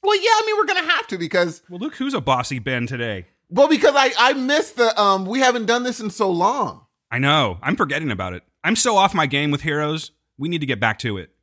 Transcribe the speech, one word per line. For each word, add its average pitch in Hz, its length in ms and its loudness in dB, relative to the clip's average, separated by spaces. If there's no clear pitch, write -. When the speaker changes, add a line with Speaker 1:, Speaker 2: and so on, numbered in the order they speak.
Speaker 1:
Well, 415 120 2
yeah, 392 140 0
I 440 160 2
mean, 440 120 -2
we're 427 80 2
gonna 359 260 -2
have 427 160 -2
to 190 100 -8
because 170 500 -2
Speaker 2:
Well, 175 120 -14
look 262 160 -8
who's 269 180 -4
a 202 80 -2
bossy 127 380 -2
Ben 123 260 -4
today. 117 400 -6
Speaker 1:
Well, 262 180 4
because 302 280 4
I, 269 220 4
I 247 160 4
missed 285 420 -2
the, 233 240 2
um, 196 280 2
we 233 120 -2
haven't 247 280 2
done 240 160 0
this 247 160 -6
in 214 100 -6
so 190 220 -2
long. 180 520 -2
Speaker 2:
I 120 80 -2
know. 135 420 0
I'm 151 140 -2
forgetting 151 340 -2
about 92 240 -6
it. 90 80 -12
I'm 214 120 0
so 226 220 2
off 190 160 8
my 160 140 2
game 143 240 0
with 143 100 -2
Heroes. 151 480 -4
We 147 100 -4
need 170 120 -2
to 147 40 -4
get 123 140 -4
back 110 200 0
to 107 200 -4
it. 82 100 -14